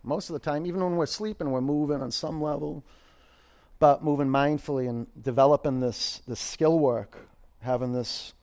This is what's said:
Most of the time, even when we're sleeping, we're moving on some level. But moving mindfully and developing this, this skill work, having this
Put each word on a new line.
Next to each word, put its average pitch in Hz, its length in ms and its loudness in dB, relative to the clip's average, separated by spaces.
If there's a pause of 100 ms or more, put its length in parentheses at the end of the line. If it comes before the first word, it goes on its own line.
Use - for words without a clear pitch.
Most 151 260 -6
of 170 40 -8
the 147 60 -6
time, 151 280 -4
even 185 160 -2
when 175 140 0
we're 160 80 2
sleeping, 208 460 -6
we're 127 100 0
moving 143 400 0
on 131 100 -6
some 156 300 -4
level. 151 420 -4 (960)
But 143 240 6
moving 143 240 2
mindfully 139 600 0
and 117 200 -6 (120)
developing 135 600 4
this, - 480 -4
this 117 120 -8
skill 160 380 2
work, 120 400 0 (440)
having 123 320 -2
this - 500 -6